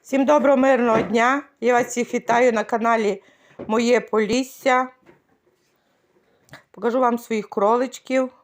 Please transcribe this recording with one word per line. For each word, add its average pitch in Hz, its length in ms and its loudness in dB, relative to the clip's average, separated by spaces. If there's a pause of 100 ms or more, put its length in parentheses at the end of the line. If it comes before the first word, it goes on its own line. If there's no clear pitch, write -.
Всім 269 240 -2
доброго, 277 320 4
мирного 240 440 2
дня! 233 420 0 (180)
Я 247 120 0
вас 240 140 0
всіх 240 260 -6
вітаю 240 380 2
на 214 120 -2
каналі 220 600 -2 (440)
Моє 233 340 2
Полісся. 254 880 -2 (1800)
Покажу 226 280 -4
вам 240 180 0
своїх 220 320 -6
кроличків. 254 800 -2 (140)